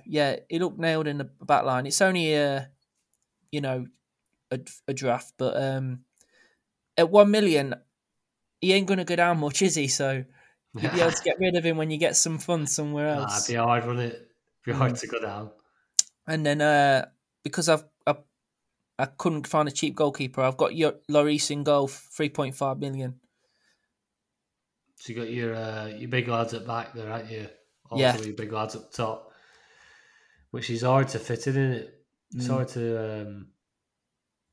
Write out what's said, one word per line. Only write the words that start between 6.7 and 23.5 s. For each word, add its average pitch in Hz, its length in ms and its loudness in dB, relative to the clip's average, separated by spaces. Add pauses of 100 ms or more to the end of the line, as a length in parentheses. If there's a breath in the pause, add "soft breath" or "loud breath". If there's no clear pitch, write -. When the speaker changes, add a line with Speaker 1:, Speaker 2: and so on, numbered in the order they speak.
Speaker 1:
at 165 120 6
one 208 220 10
million, 160 440 4 (840)
he 185 120 4
ain't 196 140 2
gonna 190 180 0
go 175 100 0
down 175 240 4
much, 147 220 -2
is 180 140 4
he? 143 120 0
So 135 360 -2 (520 soft breath)
you'd 110 160 -2
be 175 100 0
able 165 100 6
to - 100 -6
Speaker 2:
<laughs> - 40 -18
Speaker 1:
get 165 140 0
rid 185 160 2
of 165 100 2
him 165 120 2
when 156 140 -2
you 151 60 -2
get 156 180 2
some 160 220 2
funds 151 380 -2
somewhere 147 400 -2
Speaker 2:
Nah, 139 80 -2
Speaker 1:
else. 104 260 -2
Speaker 2:
it'd 120 60 -2
be - 80 2
hard, 120 220 2
wouldn't 120 200 -4
it? 117 100 -8
It'd - 140 -20 (360)
be 120 80 -2
hard 131 200 2
Speaker 1:
Mm. 120 60 -6
Speaker 2:
to 117 80 -10
go 117 140 -6
down. 107 300 -8 (760)
Speaker 1:
And 156 180 0
then, 147 160 4
uh, 143 440 6 (380)
because 156 260 -2
I've, 156 160 4 (200)
I, 147 100 2 (840)
I 135 60 0
couldn't 151 420 -4
find 151 200 2
a 143 40 -4
cheap 147 240 -4
goalkeeper, 143 460 -2
I've 131 160 2
got - 180 2
your 151 180 2 (160)
Lloris 147 400 2
in 147 140 -4
goal, 143 240 4
three - 420 -6
point 135 260 -4
five 139 240 -4
million. 135 400 -8 (1800)